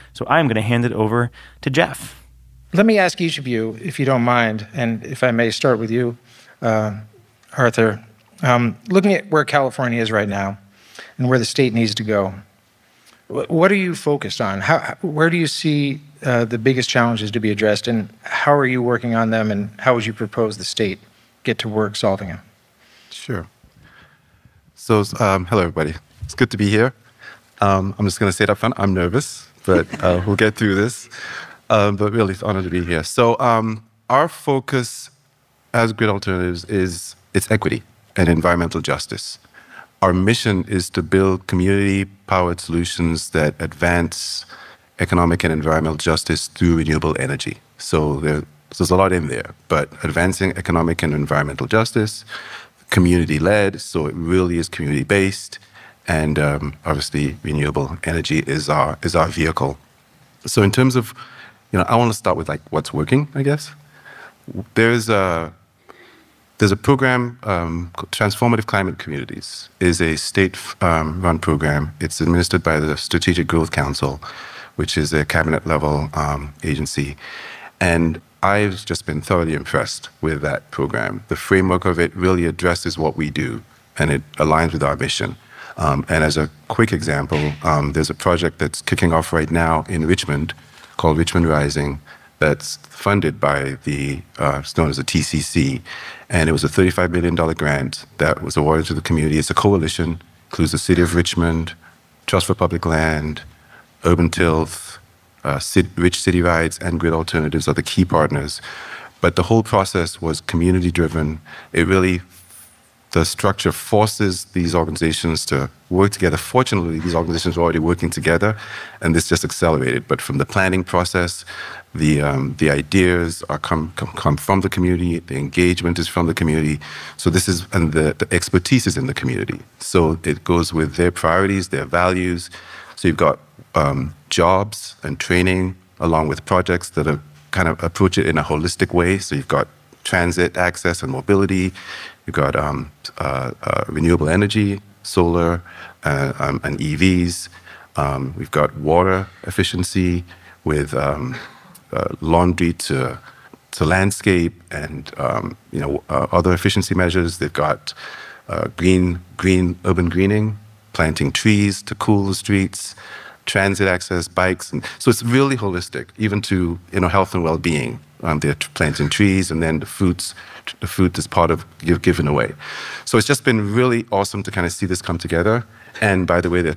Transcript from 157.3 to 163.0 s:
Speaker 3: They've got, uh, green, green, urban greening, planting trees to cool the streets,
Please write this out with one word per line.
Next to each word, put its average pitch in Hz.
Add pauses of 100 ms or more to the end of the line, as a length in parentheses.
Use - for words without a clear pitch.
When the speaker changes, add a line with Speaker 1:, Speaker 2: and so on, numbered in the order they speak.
Speaker 3:
They've 76
got, - (560)
uh, 78
green, 90 (180)
green, 92
urban 87
greening, 104 (340)
planting 73
trees 101
to -
cool 101
the 95
streets, - (520)